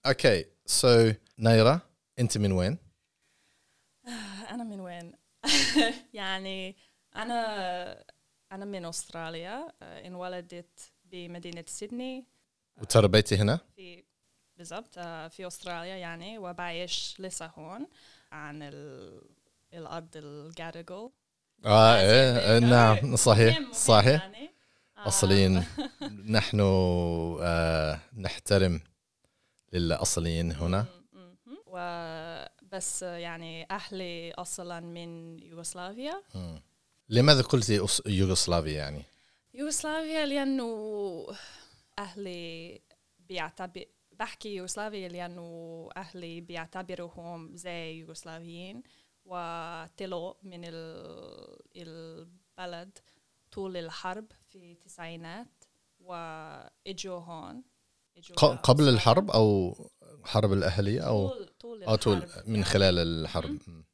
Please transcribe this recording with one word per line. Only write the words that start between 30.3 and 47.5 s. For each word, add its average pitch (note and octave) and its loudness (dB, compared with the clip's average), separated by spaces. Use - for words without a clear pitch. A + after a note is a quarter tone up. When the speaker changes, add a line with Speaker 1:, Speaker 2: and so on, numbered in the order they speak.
Speaker 1:
هنا. F2 0
Speaker 2:
مم، F3+ -20
مهم. C4+ -20
وبس، E3+ -10
يعني، E3 -12
أهلي F3 -10
أصلًا F3 -12
من E3+ -14
يوغوسلافيا. G3 -12
Speaker 1:
مم. E2 -12
لماذا C3 6
قلتي G#2 2
أس-، - 0
يوغوسلافيا F#2 2
يعني؟ D2 -6
Speaker 2:
يوغوسلافيا D#4 -4
لأنه A3 -4
أهلي F3 -12
بيعتبر-، F3 -10
بحكي - -10
يوغوسلافيا G3 -10
لأنه E3+ -14
أهلي E3+ -14
بيعتبروهم E3+ -14